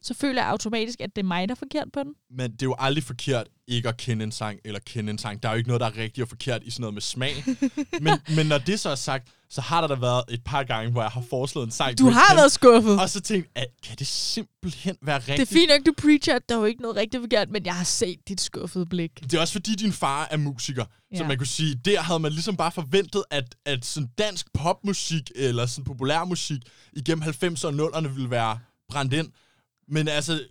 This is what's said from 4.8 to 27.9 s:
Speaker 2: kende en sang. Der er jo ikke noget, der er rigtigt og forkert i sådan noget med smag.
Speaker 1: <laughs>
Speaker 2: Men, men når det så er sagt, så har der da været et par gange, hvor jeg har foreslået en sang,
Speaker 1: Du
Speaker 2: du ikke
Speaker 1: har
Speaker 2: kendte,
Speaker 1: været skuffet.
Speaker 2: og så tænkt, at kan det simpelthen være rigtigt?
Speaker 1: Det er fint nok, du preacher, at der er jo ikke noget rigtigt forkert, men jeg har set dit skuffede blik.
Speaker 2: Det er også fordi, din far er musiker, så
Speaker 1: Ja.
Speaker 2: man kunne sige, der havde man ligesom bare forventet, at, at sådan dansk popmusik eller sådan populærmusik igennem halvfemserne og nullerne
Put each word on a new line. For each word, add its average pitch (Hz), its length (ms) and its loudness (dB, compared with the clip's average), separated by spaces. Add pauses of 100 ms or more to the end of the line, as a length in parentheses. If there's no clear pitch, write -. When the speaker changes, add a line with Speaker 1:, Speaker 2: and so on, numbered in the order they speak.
Speaker 2:
kende 107 260 -6
en 107 60 -6
sang. 104 260 -8
Der 117 60 0
er 110 40 0
jo 113 40 0
ikke 117 120 0
noget, 120 120 2
der 120 60 0
er 107 100 -6
rigtigt 113 260 -6
og 113 60 -8
forkert 117 340 -6
i 117 80 -12
sådan 123 100 -8
noget 107 120 -6
med 104 80 -8
smag. 139 420 -4 (260)
Speaker 1:
<laughs> 302 320 -6
Speaker 2:
Men, 349 120 4 (220)
men 156 100 4
når 151 120 4
det 180 220 0
så - 100 -4
er 143 60 -2
sagt, 131 340 -6 (200)
så - 120 -8
har 165 200 0
der 160 60 2
da 139 80 0
været 123 340 0
et 120 140 -8
par 139 200 -2
gange, 117 280 -2
hvor 120 100 0
jeg 107 100 -2
har 123 180 -8
foreslået 131 360 -4
en 110 60 -8
sang, 135 260 -2
Speaker 1:
Du 262 60 4
Speaker 2:
du 254 60 10
ikke 233 100 6
Speaker 1:
har 381 80 12
Speaker 2:
kendte, 370 100 10
Speaker 1:
været 285 140 10
skuffet. 226 500 8
Speaker 2:
og 185 80 0
så 202 120 -6
tænkt, 190 340 -2
at 127 120 -4 (160)
kan 113 160 -16
det 135 80 -6
simpelthen - 960 -6
være 143 160 0
rigtigt? 135 200 -4
Speaker 1:
Det - 180 2
er 330 40 8
fint 339 100 6
nok, 285 160 6
du 320 160 2
preacher, 294 340 6
at - 140 -4
der 240 60 2
er 226 40 2
jo 214 60 2
ikke 233 160 0
noget 226 160 -4
rigtigt 226 260 -2
forkert, 214 260 2
men 202 160 -4
jeg 175 100 -2
har 175 80 -2
set - 440 -2
dit 190 140 -6
skuffede - 440 -4
blik. 170 260 -4 (100)
Speaker 2:
Det 135 120 -6
er 160 80 4
også 170 120 0
fordi, 214 220 -2
din 202 180 0
far 151 380 0
er 156 60 0
musiker, 135 480 -4 (300)
så 170 80 -4
Speaker 1:
Ja. 160 40 -4
Speaker 2:
man 135 100 0
kunne 135 100 -2
sige, 151 280 -2 (100)
der 196 160 2
havde 165 180 0
man 151 120 -2
ligesom 165 260 -4
bare 165 140 0
forventet, 185 600 0
at, 143 240 -4 (100)
at 135 200 -4
sådan 135 320 -6
dansk 208 360 -4
popmusik 165 840 -2
eller 120 300 0
sådan 123 180 -6
populærmusik 143 760 -2 (320)
igennem 151 280 -2
halvfemserne 160 500 -2
og 143 60 -2
nullerne 151 360 -2